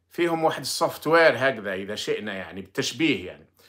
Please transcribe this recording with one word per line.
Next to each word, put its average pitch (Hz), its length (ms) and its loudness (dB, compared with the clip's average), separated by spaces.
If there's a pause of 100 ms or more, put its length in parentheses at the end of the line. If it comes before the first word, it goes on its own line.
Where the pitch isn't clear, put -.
(100)
فيهم 165 340 0
واحد 151 160 2
السوفتوير 156 760 4
هكذا 113 380 -2
إذا 98 200 -6
شئنا 104 400 -6
يعني 90 260 -12
بالتشبيه 123 640 -2
يعني، 78 200 -16 (220)